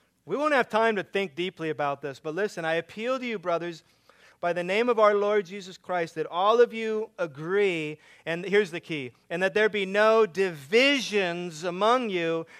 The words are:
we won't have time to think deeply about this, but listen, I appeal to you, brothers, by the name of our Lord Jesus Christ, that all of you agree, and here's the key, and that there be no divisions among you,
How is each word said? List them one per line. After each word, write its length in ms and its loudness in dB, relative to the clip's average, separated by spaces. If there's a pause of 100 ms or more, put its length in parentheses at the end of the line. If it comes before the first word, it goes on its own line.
(240)
we 120 -6
won't 180 0
have 160 2
time 260 2
to 60 -2
think 320 -4
deeply 340 -6
about 320 -2
this, 180 -10
but 160 -8
listen, 300 -4
I 120 0
appeal 420 -4
to 80 -8
you, 120 -6
brothers, 460 -4 (560)
by 120 0
the 120 -4
name 240 0
of 100 2
our 160 6
Lord 320 0
Jesus 320 -14
Christ, 380 -6
that 100 -4
all 340 4
of 140 4
you 420 -4
agree, 840 -2 (260)
and 180 -4
here's 280 2
the 80 -6
key, 320 -8 (180)
and 100 -4
that 140 2
there 140 4
be 180 -2
no 400 4
divisions 1400 0
among 480 2
you, 340 -2 (160)